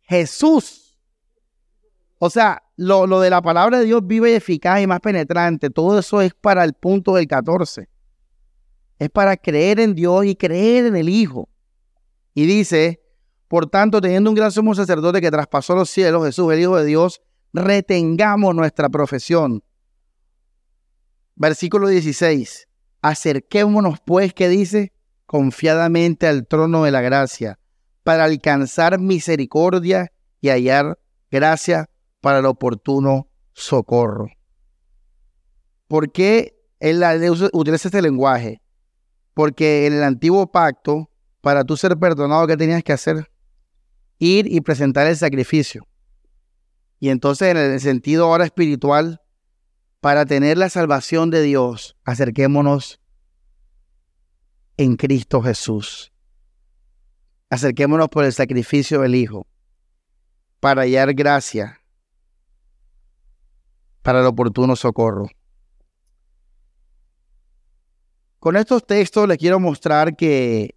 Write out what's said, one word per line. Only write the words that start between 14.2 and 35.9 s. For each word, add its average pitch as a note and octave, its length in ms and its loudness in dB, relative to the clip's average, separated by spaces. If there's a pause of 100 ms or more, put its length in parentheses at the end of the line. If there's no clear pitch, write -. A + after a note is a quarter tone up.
un G#3+ 40 2
gran G#3+ 160 2
sumo G#3+ 240 0
sacerdote F3+ 460 0
que E3+ 100 0
traspasó D3+ 440 -2
los F#3 160 0
cielos, E3+ 340 2
Jesús, D#3+ 300 -2
el D#3+ 60 0
Hijo F3+ 180 2
de D3+ 80 2
Dios, D#3+ 340 0 (320)
retengamos F#3+ 1000 0
nuestra D#3 340 -2
profesión. C#3+ 720 -2 (1700)
Versículo E3+ 540 -2
dieciséis. D#3 800 -2 (360)
Acerquémonos, F3 1040 0
pues, F#3 260 2
¿qué F#3 160 0
dice? G3 460 0 (320)
Confiadamente E3 1000 0
al C#3+ 200 0
trono D#3+ 380 0
de C#3+ 80 2
la C3 100 0
gracia, B2+ 560 -4 (460)
para D#3+ 200 2
alcanzar D#3 720 0
misericordia F3 1120 -2 (300)
y C#3 80 -2
hallar C3+ 500 0 (320)
gracia D#3 600 0 (320)
para C#3 160 2
el C3+ 80 0
oportuno C3+ 840 -2 (240)
socorro. A2+ 800 -2 (1600)
¿Por D#3 220 -2